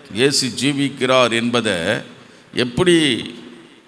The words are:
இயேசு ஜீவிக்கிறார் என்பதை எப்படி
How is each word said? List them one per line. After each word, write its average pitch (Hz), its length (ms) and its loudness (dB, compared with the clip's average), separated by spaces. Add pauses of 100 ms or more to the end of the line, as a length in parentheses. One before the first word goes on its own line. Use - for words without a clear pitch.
(140)
இயேசு 131 460 0
ஜீவிக்கிறார் 127 720 2
என்பதை 117 420 0 (800)
எப்படி 143 680 2 (640)